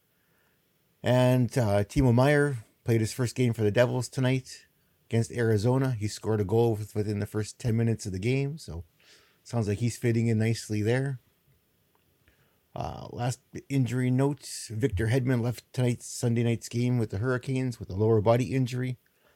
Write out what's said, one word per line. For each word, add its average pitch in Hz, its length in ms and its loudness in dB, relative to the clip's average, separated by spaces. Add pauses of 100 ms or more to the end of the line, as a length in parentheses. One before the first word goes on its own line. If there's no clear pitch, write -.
(1040)
And, 127 560 2
uh, 104 260 2
Timo 131 300 2
Meier 143 440 4 (260)
played 113 160 2
his 110 120 -2
first 127 240 -4
game 127 160 2
for 110 100 -2
the 104 80 4
Devils 123 380 2
tonight 131 580 -2 (420)
against 113 240 0
Arizona. 123 600 2
He 107 160 -4
scored 107 320 -2
a 104 40 2
goal 113 300 2
with-, 104 220 -10
within 104 240 -2
the 101 60 -4
first - 340 -6
ten 113 160 0
minutes 113 300 0
of 95 60 -6
the 92 60 -4
game, 135 400 -2
so 85 260 -12 (640)
sounds 113 220 -2
like 101 100 0
he's 120 180 -2
fitting 117 300 2
in 113 120 2
nicely 110 440 0
there. 131 380 0 (1500)
Uh, - 360 -10
last 120 280 -4 (300)
injury 127 420 0
note, 139 340 0 (260)
Victor 110 360 -2
Hedman 123 340 2
left 117 220 -4 (100)
tonight's, 123 340 -2
Sunday 117 360 0
night's 117 260 0
game 123 300 0
with 110 120 -2
the 98 80 -4
Hurricanes 127 600 -2
with 95 100 -12
a 90 60 -8
lower 110 260 4
body 113 340 4
injury. 127 440 -2 (380)